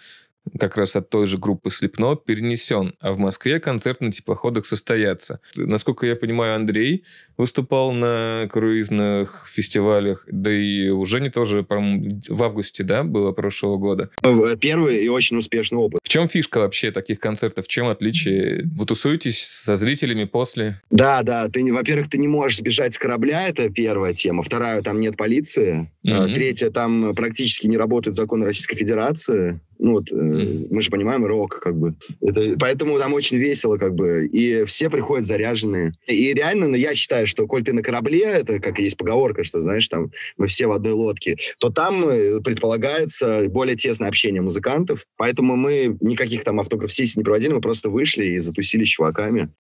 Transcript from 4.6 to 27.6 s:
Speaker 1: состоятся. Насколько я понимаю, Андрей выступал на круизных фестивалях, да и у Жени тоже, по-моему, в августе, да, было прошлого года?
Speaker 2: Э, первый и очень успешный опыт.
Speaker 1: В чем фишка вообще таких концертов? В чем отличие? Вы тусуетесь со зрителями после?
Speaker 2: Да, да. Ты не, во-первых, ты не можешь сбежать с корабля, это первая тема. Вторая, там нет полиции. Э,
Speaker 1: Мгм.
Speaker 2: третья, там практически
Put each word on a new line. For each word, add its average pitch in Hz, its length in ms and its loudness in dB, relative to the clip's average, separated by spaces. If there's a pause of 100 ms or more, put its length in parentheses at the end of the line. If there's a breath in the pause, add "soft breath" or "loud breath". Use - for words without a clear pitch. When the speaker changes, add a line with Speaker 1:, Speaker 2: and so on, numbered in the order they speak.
Speaker 1:
состоятся. 107 720 -2 (160 loud breath)
Насколько 107 500 -2
я 117 120 0
понимаю, 117 400 0
Андрей 110 480 0 (320 loud breath)
выступал 131 560 0
на 113 580 0
круизных 104 1000 0
фестивалях, 101 800 0
да 98 240 -2
и 101 360 0
у 95 160 0
Жени 127 260 -2
тоже, 104 320 0
по-моему, 101 640 -2
в 113 140 -2
августе, 104 400 -2
да, 104 220 0
было 101 260 0
прошлого 101 480 -2
года? 98 320 -2 (140)
Speaker 2:
Э, 117 360 4
первый 151 440 2
и 113 40 2
очень 120 280 0
успешный 113 420 -2
опыт. 95 240 2
Speaker 1:
В - 60 -8
чем 165 200 2
фишка 160 300 -2
вообще 104 320 0
таких - 300 -4
концертов? 107 460 -4
В - 20 -14
чем 120 200 0
отличие? 104 760 0 (120)
Вы 107 80 -2
тусуетесь 135 600 0
со - 300 -2
зрителями 117 480 0
после? 110 560 -4 (100)
Speaker 2:
Да, 127 320 6
да. 117 260 -2
Ты 127 140 -2
не, 127 80 2
во-первых, 143 400 0
ты 135 80 -2
не 143 100 2
можешь 143 300 2
сбежать 120 360 0
с - 40 -4
корабля, 139 500 0
это 123 220 0
первая 98 420 0
тема. 87 300 0
Вторая, 113 400 -2
там 104 180 -2
нет 110 160 0
полиции. 107 720 0 (160)
Э, 98 200 2
Speaker 1:
Мгм. 98 100 0
Speaker 2:
третья, 123 360 0
там 113 440 0
практически 117 540 -2